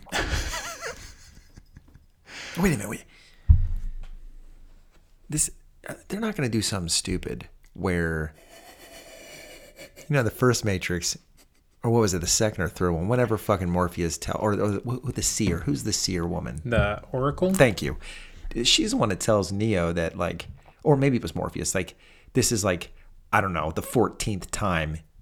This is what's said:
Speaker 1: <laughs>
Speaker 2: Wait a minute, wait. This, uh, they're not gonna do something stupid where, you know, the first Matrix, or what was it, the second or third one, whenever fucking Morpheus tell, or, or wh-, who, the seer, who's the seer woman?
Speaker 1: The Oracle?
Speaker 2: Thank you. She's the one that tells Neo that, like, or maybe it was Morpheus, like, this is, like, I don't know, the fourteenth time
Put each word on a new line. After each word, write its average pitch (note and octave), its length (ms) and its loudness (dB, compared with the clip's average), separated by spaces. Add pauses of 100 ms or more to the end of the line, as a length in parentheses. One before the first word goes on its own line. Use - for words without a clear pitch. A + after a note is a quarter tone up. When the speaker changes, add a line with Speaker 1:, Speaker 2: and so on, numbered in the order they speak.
Speaker 1:
<laughs> - 60 -14 (2500)
Speaker 2:
Wait F3 160 4
a A#2 40 2
minute, G#2 120 -6
wait. - 140 -8 (2250)
This, D3+ 200 -2 (380)
uh, - 60 -8 (140)
they're G3 120 -6
not A3 160 -4
gonna C3 140 0
do A2 120 2
something F#2 280 -2
stupid - 580 -4 (260)
where, E2 600 0 (1600)
you - 120 -20
know, C#3+ 140 4
the G#2+ 80 2
first A#2+ 340 4
Matrix, F2+ 520 -2 (680)
or A#2 80 2
what A#2 80 6
was G2+ 140 4
it, F2 80 0
the D#2+ 60 -2
second G#2+ 360 2
or D#2 60 0
third F2+ 240 0
one, E2+ 140 0
whenever A#2 300 2
fucking F#2+ 320 0
Morpheus F2 480 0
tell, - 220 -6
or, G#2 140 2
or G#2 260 2
wh-, B2 240 -4
who, B2 80 -4
the G#2+ 100 -4
seer, F2+ 380 0
who's C#3+ 240 -2
the G#2 100 -2
seer F2 320 0
woman? D#2 400 -4
Speaker 1:
The G#2+ 360 2 (100)
Oracle? C#3+ 420 0
Speaker 2:
Thank B2 280 6
you. C#2 160 -2 (680)
She's G#3+ 280 4
the C4+ 60 2
one A#2+ 120 4
that F#2 100 -2
tells G2 320 4
Neo G2 420 2
that, E2+ 240 -2
like, F2 300 -4 (360)
or D3+ 120 6
maybe C3+ 220 4
it - 40 0
was - 140 -6
Morpheus, - 400 -4
like, F#2+ 200 -2 (380)
this - 180 4
is, G2+ 120 0
like, F#2 280 0 (400)
I G#2 100 6
don't F#2+ 120 -2
know, D#2 180 -2
the G2+ 120 -4
fourteenth - 680 -2
time D#2+ 500 -2 (220)